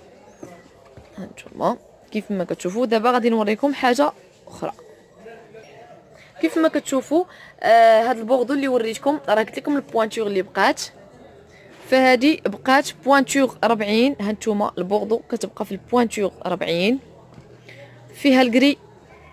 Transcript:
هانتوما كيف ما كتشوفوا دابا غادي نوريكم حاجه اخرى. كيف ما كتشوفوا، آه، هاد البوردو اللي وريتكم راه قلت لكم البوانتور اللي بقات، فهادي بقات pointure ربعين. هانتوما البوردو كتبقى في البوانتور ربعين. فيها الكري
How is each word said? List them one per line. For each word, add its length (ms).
هانتوما 600
كيف 200
ما 120
كتشوفوا 420
دابا 260
غادي 180
نوريكم 440
حاجه 380
اخرى. 240
كيف 160
ما 100
كتشوفوا، 580
آه، 500
هاد 80
البوردو 360
اللي 140
وريتكم 520
راه 140
قلت 140
لكم 180
البوانتور 520
اللي 140
بقات، 400
فهادي 560
بقات 440
pointure 580
ربعين. 580
هانتوما 560
البوردو 520
كتبقى 360
في 60
البوانتور 600
ربعين. 540
فيها 280
الكري 360